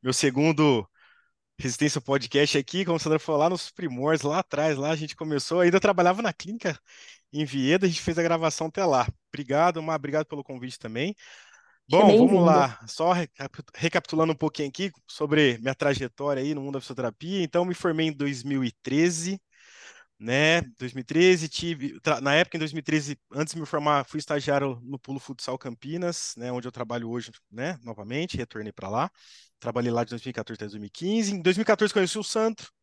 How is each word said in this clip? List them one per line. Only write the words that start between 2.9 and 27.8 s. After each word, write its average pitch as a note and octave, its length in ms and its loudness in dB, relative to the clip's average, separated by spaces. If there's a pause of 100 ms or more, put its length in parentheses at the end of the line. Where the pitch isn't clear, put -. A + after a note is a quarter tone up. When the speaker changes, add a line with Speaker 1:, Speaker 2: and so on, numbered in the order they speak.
Speaker 1:
o D#3 40 -2
Sandro D#3 200 0
falou, D3+ 220 0
lá E3 80 4
nos F3+ 220 -6
primórdios, D3 500 -2
lá D3+ 180 0
atrás, D3+ 380 -2
lá D3 140 -2
a E3 40 0
gente D3+ 220 -10
começou, D#3 420 -2
ainda F3 160 6
eu F#3+ 60 6
trabalhava F#3 400 4
na G#3 100 -2
clínica F#3+ 480 -6 (540)
em D3+ 100 -2
Vieda, C#3 420 2
a F#3 40 4
gente D#3+ 120 -4
fez E3 160 -2
a E3+ 60 0
gravação E3 440 0
até F#3+ 180 -2
lá. B2+ 200 4 (280)
Obrigado, D#3 500 0
Má, D#3+ 120 -4
obrigado D3 320 -2
pelo C#3+ 180 -10
convite B2+ 340 -12
também. A#2 340 -4 (760)
Speaker 2:
Seja F3+ 140 8
Speaker 1:
Bom, G#3 40 10
vamos G#3 120 8
Speaker 2:
bem-vindo. G3 260 8
Speaker 1:
lá. C#3+ 420 6
Só E3 240 0
recapi-, D3+ 520 -4 (120)
recapitulando D#3+ 560 0
um D3+ 40 0
pouquinho D3 340 -2
aqui F#3 220 -4 (140)
sobre D3 520 2
minha B2+ 180 -4
trajetória C#3 680 -2
aí D3 120 -2
no C#3+ 80 -4
mundo C#3 140 -8
da C3 60 -6
fisioterapia. C3+ 640 -6
Então, F3 220 0
me F3+ 80 -4
formei D#3+ 340 0
em D#3 60 -2
dois C#3 300 -4
mil C3+ 200 -2
e A#2+ 80 -2 (100)
treze, E3+ 600 0 (760)
né? D3 440 2 (180)
Dois B2+ 140 -8
mil C3 80 -8
e - 20 -10
treze, E3 460 4
tive, C#3+ 500 -6
tra-, D3 220 0
na C#3 120 2
época, E3+ 220 2
em E3 40 -4
dois D#3 120 -4
mil D#3+ 80 -6
e C#3+ 40 -12
treze, D3 360 -2 (140)
antes D3 200 -4
de E3 60 -8
me D3+ 60 -6
formar, D3 400 2
fui - 140 -8
estagiário C#3 640 -2
no C3+ 140 -10
Pulo C3+ 220 -10
Futsal C3 380 -10
Campinas, D#3+ 800 -8
né? B2 140 -8
Onde B2 160 -8
eu B2 40 -10
trabalho A#2+ 380 -8
hoje, A#2 220 -8 (200)
né? C3+ 320 -8